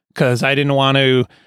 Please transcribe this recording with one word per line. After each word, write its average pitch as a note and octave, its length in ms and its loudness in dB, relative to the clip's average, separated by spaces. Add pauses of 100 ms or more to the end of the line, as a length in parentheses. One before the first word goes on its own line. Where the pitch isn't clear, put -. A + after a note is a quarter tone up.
(160)
'cause B2 280 -2
I C#3 120 0
didn't C#3+ 200 -2
want C3+ 220 0
to, C3 280 2 (220)